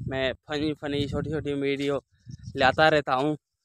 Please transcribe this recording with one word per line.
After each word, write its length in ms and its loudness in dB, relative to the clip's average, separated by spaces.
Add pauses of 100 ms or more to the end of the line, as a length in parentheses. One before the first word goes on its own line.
मैं 260 -2
फनी 400 -4
फनी 340 -4
छोटी 220 -4
छोटी 260 -4
वीडियो 460 -2 (540)
लाता 320 6
रहता 260 2
हूँ। 220 0 (280)